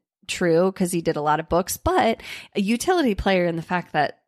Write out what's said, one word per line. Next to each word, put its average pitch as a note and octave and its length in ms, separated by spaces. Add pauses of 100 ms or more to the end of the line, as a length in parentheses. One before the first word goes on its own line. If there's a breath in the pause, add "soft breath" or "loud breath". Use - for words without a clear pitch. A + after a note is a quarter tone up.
(260)
true F3+ 460
'cause F#3 180
he F3+ 100
did E3 160
a D3+ 60
lot D3+ 160
of D#3+ 100
books, F3 280
but A#3 440 (360 loud breath)
a - 40
utility A#3+ 540
player F#3 320
in E3 100
the E3 60
fact F3 300
that D3+ 360